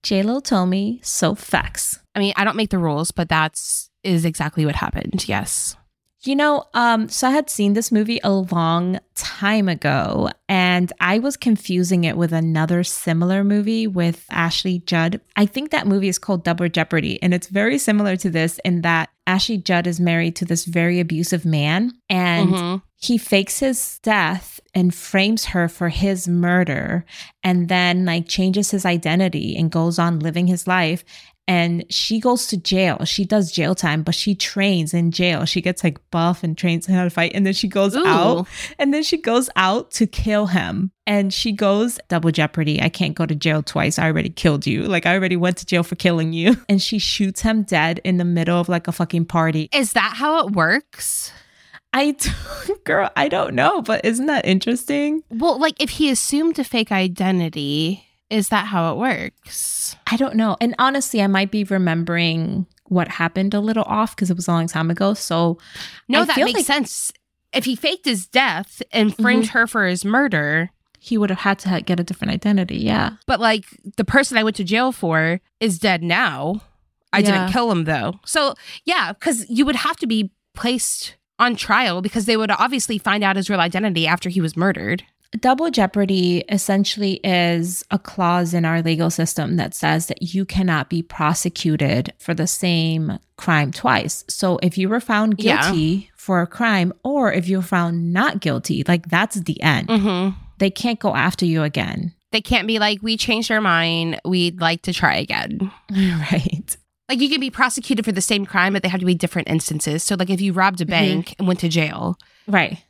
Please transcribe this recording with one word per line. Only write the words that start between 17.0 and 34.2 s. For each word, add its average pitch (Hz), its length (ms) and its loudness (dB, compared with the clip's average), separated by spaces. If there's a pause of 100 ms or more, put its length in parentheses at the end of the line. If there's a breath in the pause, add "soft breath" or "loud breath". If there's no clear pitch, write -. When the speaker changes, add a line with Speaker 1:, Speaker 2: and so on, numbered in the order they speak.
Speaker 1:
and 180 120 4
it's 180 140 -2
very 214 300 0
similar 208 400 2
to 185 120 -2
this 165 340 0
in 175 200 0
that 165 260 0 (180)
Ashley 190 300 0
Judd 175 280 0
is 175 140 -2
married 170 380 2
to 180 80 -4
this 170 200 -2
very 175 360 0
abusive 165 440 -2
man, 160 460 0 (180)
and 175 400 2
Speaker 2:
Mm-hmm. 180 260 0 (200)
Speaker 1:
he - 220 0
fakes 196 420 0
his - 420 -2
death 185 600 0 (120)
and 180 220 2
frames 202 500 0
her 175 220 0
for 170 220 -2
his 190 400 -2
murder, 175 720 0 (400 loud breath)
and 180 240 2
then, 180 380 2
like, 170 240 0
changes 190 420 0
his 196 140 -2
identity 175 720 0
and 165 140 2
goes 170 280 0
on 170 200 2
living 165 280 0
his 180 200 0
life. 180 360 0 (420 loud breath)
And 170 440 0
she - 320 -2
goes 247 260 2
to 202 100 -2
jail. 185 460 0
She 185 220 -2
does 196 260 2
jail 175 240 0
time, 156 280 0
but 165 120 0
she - 180 -2